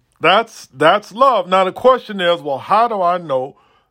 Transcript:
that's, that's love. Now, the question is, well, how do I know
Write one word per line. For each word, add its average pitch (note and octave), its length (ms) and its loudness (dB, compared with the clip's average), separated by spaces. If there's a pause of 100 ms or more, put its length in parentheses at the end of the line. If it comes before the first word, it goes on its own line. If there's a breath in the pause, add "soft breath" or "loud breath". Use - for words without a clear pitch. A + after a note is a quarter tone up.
(200)
that's, F3+ 460 -2
that's E3 440 0
love. G#3+ 380 0
Now, F#3+ 160 2
the F#3 80 -2
question G3 480 0
is, F3 200 0
well, C#3+ 180 -6
how G#3 280 0
do G#3 160 -4
I F3 160 0
know C#3 380 -6 (340 soft breath)